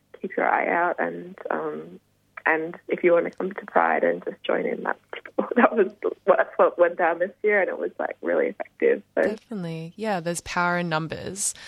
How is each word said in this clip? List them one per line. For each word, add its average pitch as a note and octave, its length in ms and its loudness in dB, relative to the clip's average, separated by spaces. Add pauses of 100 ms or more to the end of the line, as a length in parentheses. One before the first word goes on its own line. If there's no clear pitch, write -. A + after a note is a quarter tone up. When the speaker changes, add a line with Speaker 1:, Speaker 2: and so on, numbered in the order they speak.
(220)
Speaker 1:
keep F#3+ 160 -8
your - 120 2
eye - 180 2
out, F3 320 0
and, F3 380 -6 (140)
um, D#3 480 -6 (460)
and D#3+ 320 0 (100)
if - 160 -2
you F3 80 6
wanna E3+ 200 4
come F#3+ 200 -6
to - 140 -12
Pride - 400 2
and F3 180 0
just - 200 -10
join - 220 0
in, - 180 -4
that's, - 160 -4 (380)
<laughs> - 200 -2
that A#3 180 6
was, G#3 160 2 (340)
that's - 300 4
what F3 240 4
went F3 180 4
down E3+ 220 0
this F#3+ 120 -2 (100)
year, G#3 180 4
and F3+ 100 2
it - 80 -6
was, F3+ 220 -4
like, - 220 -4
really - 260 2
effective. - 560 -2 (120)
So. - 80 2
Speaker 2:
Definitely. E3+ 760 -6
Yeah, G#3 240 -2
there's E3+ 200 -4
power F3 360 0
in F3 100 -2
numbers. D#3+ 680 -4 (140)